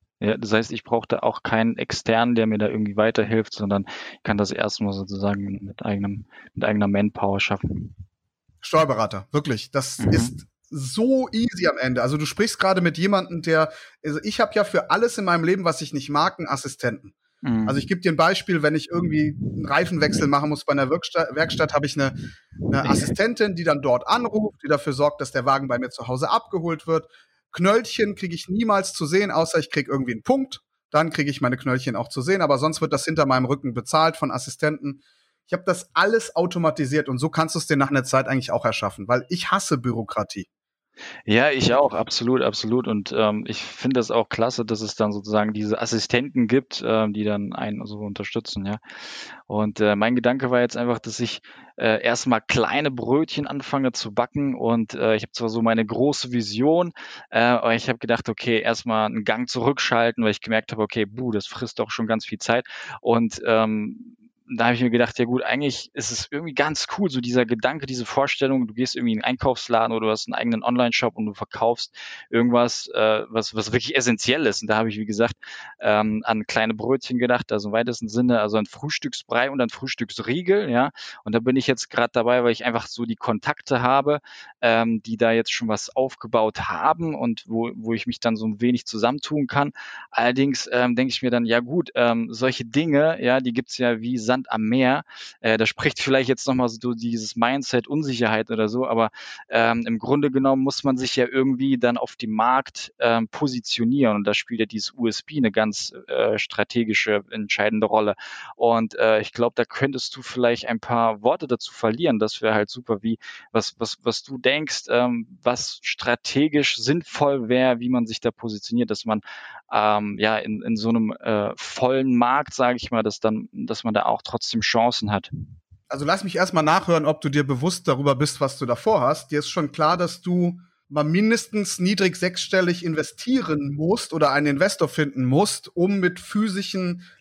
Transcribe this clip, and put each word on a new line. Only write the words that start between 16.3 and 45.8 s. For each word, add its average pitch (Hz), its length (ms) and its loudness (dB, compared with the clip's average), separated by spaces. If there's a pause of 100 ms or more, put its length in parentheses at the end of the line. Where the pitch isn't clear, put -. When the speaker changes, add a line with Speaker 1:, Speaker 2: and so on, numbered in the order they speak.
Speaker 2:
einen 175 120 -8
Assistenten. 127 680 -6 (260)
Speaker 1:
Mhm. 113 240 0
Speaker 2:
Also 135 140 0
ich - 80 -6
geb 180 140 -2
dir 180 100 2
ein 156 60 -2
Beispiel, 170 440 2
wenn 151 140 2
ich 156 140 -4
irgendwie 151 500 0
einen - 260 -6
Reifenwechsel 151 640 2
machen 143 220 2
muss 147 160 -4
bei 147 80 2
einer 139 160 2
Werksta-, 160 440 0
Werkstatt, 156 400 0
hab 147 120 2
ich 143 120 -4
eine, 135 160 2 (560)
eine 131 200 2
Assistentin, 214 680 2
die 170 80 -4
dann 151 180 2
dort 123 240 2
anruft, 214 580 0
die 294 40 -8
dafür 147 240 2
sorgt, 147 300 0
dass 135 100 -8
der 127 140 -2
Wagen 135 240 2
bei 123 100 0
mir 127 100 -6
zu 120 200 -12
Hause 127 200 -2
abgeholt 170 560 -2
wird. 160 220 0 (440)
Knöllchen 208 640 2
krieg 180 180 -6
ich 170 160 -10
niemals 196 460 0
zu 165 140 -4
sehen, 190 240 2
außer 165 260 0
ich 156 140 -2
krieg 143 160 -2
irgendwie 131 240 -2
einen 113 100 -6
Punkt. 269 400 -2 (300)
Dann 156 180 4
krieg 147 180 -2
ich 139 140 -2
meine 123 160 2
Knöllchen 127 380 -2
auch 117 140 -6
zu - 120 -6
sehen, 185 200 2
aber 143 180 4
sonst 151 220 0
wird 156 120 0
das 139 120 -2
hinter 160 200 2
meinem 127 200 4
Rücken 135 280 -2
bezahlt 156 440 2
von 139 120 -2
Assistenten. 143 720 -4 (460)
Ich - 60 -4
hab 175 120 -4
das 180 300 -2
alles 214 400 2
automatisiert 156 720 0
und 127 80 -2
so 147 120 0
kannst 160 260 -2
du's 160 100 -6
dir 156 100 0
nach 139 140 2
einer 135 140 2
Zeit 131 240 2
eigentlich 127 240 -2
auch 117 140 0
erschaffen, 104 420 -2
weil 123 220 0
ich 175 200 -4
hasse 180 300 0
Bürokratie. 110 680 -4 (800)
Speaker 1:
Ja, 117 240 6
ich 131 240 2
auch, 135 200 4
absolut, 120 480 0
absolut. 113 460 0
Und, 107 280 -2
ähm, 107 320 2
ich 107 160 -8
finde 127 360 -2
das 110 120 -2
auch 113 160 2
klasse, 117 380 0
dass 110 160 -2
es 107 140 -8
dann 104 180 0
sozusagen 107 400 0
diese 104 280 -2